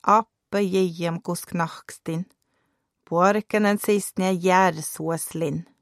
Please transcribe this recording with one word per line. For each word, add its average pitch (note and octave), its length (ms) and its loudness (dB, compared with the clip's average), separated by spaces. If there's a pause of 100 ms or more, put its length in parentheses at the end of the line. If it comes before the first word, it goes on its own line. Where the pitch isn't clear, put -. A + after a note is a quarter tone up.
appe - 600 0
jeiem F3+ 600 -2
kus - 240 -6
knakstin. - 800 -6 (840)
Borkenen G#3 680 2
siste F#3+ 540 0
järsåslin. E3 1300 0 (180)